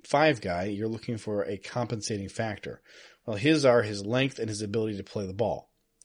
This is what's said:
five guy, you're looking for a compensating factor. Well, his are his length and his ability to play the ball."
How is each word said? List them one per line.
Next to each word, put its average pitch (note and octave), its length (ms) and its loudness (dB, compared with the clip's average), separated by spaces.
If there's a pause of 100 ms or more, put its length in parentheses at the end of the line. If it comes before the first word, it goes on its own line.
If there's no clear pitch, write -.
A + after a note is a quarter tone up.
five D3 380 4
guy, F2+ 240 -2
you're G#2 240 -2
looking A2+ 280 -6
for G#2 260 -2
a G2+ 140 -4
compensating A2 680 -4
factor. G#2 540 -6 (440)
Well, A2 120 -4
his D3 260 4
are A#2+ 180 8
his G#2 240 -2
length C3 320 0
and A2 120 -4
his G#2+ 120 -6
ability A2 360 -2
to F#2+ 60 -8
play G#2 220 -6
the F#2 80 -8
ball." G2 380 -2 (320)